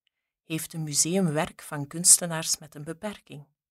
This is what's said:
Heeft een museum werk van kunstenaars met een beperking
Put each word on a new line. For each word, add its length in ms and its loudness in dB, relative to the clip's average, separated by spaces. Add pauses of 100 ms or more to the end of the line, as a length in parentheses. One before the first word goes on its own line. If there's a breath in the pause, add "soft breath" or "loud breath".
(520)
Heeft 220 -4
een 100 -4
museum 500 2
werk 280 -2
van 260 -6
kunstenaars 720 2
met 180 -20
een 80 -12
beperking 640 -10 (240)